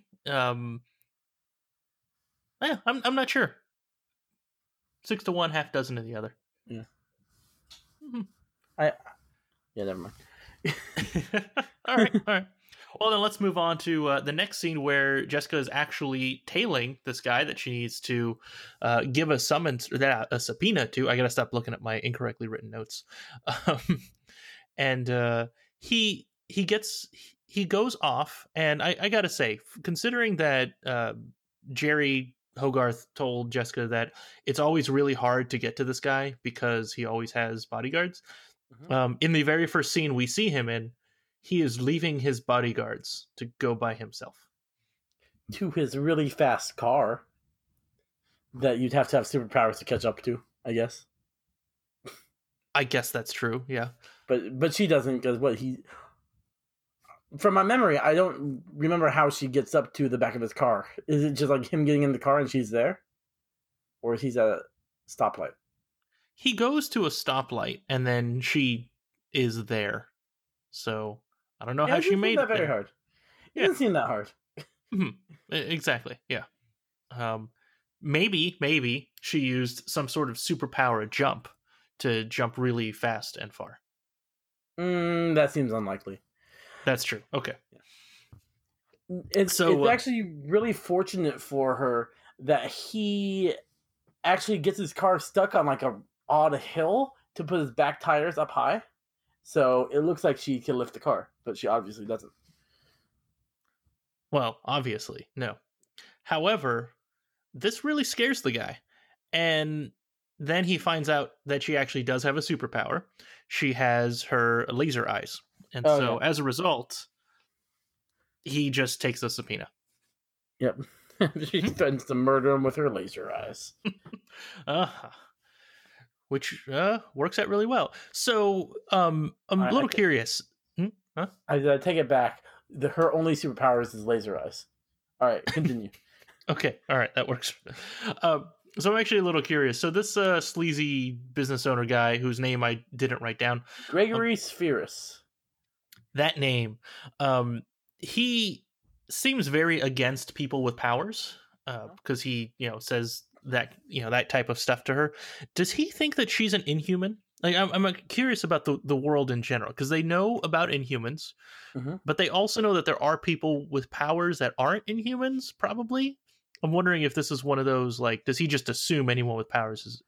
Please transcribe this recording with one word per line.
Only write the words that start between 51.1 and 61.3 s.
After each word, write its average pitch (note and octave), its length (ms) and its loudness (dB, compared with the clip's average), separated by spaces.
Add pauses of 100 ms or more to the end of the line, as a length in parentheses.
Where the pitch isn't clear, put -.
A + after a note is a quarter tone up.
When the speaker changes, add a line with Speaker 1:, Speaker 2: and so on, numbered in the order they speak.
Speaker 1:
I C#3+ 80 4
guess B2 300 -2
that's A#2 200 -6
true, B2 360 -2
yeah. B2 220 -4 (360)
Speaker 2:
But, B2 320 -2
but D#3 160 2
she G3+ 140 2
doesn't, C3 320 2
'cause A#2+ 180 0
what B2+ 220 2
he, B2+ 180 -6 (1600)
from G3 160 4
my F#3+ 80 6
memory, G#3 340 4
I C#3+ 180 4
don't C#3+ 500 0 (100)
remember D#3+ 340 4
how C#3+ 220 6
she C#3 160 -2
gets C3 260 2
up C#3+ 220 2
to C#3 140 2
the A#2+ 100 0
back A#2 160 2
of B2 80 -6
his A2+ 100 -4
car. A2+ 340 2 (200)
Is D3 160 4
it D3 120 2